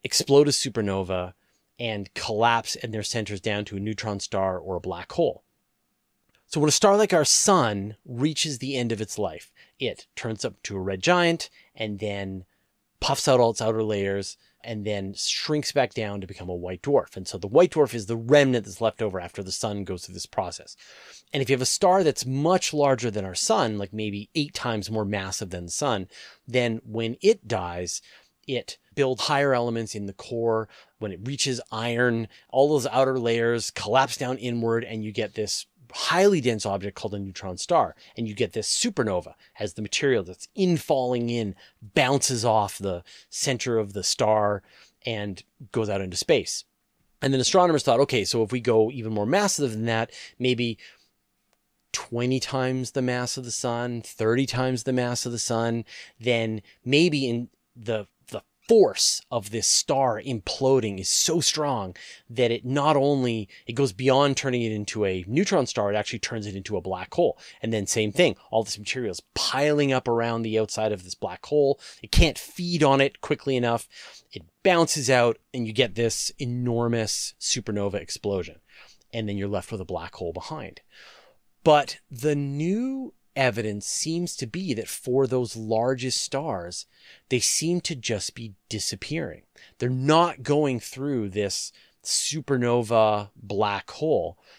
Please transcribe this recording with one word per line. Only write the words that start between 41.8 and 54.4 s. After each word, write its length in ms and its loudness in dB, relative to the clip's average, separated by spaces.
bounces 640 2
off 340 2
the 240 -4
center 500 -2
of 140 -2
the 100 -6
star 600 2
and 380 -6
goes 160 0
out 120 -2
into 160 -6
space. 480 0
And 120 0
then 80 2
astronomers 420 4
thought, 180 4
"Okay, 240 2
so 180 0
if 100 -2
we 80 -2
go 300 4
even 220 -6
more 140 0
massive 460 2
than 140 -4
that, 260 0
maybe 400 0
twenty 480 -2
times 520 -4
the 100 -2
mass 340 -2
of 80 -10
the 60 -12
sun, 520 -4
thirty 440 0